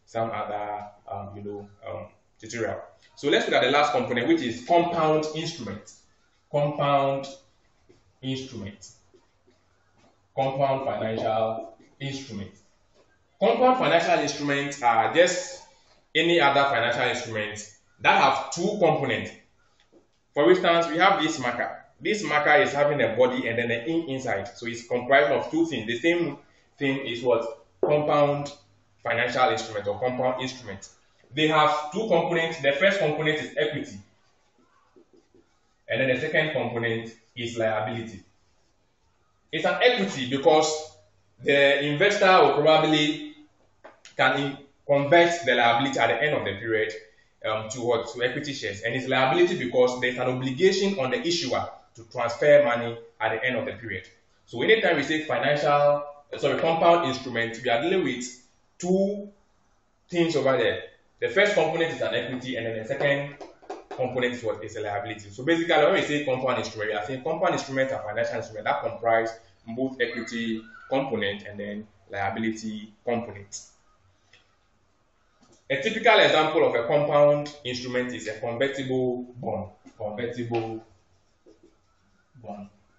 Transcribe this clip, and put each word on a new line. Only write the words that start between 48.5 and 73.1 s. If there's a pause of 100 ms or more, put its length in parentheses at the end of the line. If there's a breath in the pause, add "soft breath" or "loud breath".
shares.
And
it's
liability
because
there's
an
obligation
on
the
issuer (260)
to
transfer
money (240)
at
the
end
of
the
period. (420)
So
anytime
we
say
financial, (300)
uh,
sorry,
compound
instrument,
we
are
dealing
with (340)
two (800)
things
over
there. (360)
The
first
component
is
an
equity,
and
then
the
second (520)
component
is
what?
Is
a
liability.
So
basically,
when
we
say
compound
instrument,
we
are
saying
compound
instruments
are
financial
instruments
that
comprise (460 soft breath)
both
equity (260)
component
and
then (240)
liability (100)
component. (2000)